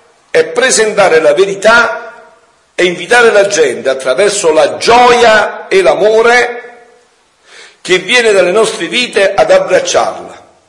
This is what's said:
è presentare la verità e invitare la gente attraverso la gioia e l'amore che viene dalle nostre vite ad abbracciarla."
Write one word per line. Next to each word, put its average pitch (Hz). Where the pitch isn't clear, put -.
è 160
presentare 208
la 175
verità -
e 180
invitare 185
la 196
gente 127
attraverso 156
la 147
gioia 233
e 190
l'amore 226
che 180
viene 226
dalle 180
nostre 185
vite 220
ad 160
abbracciarla." -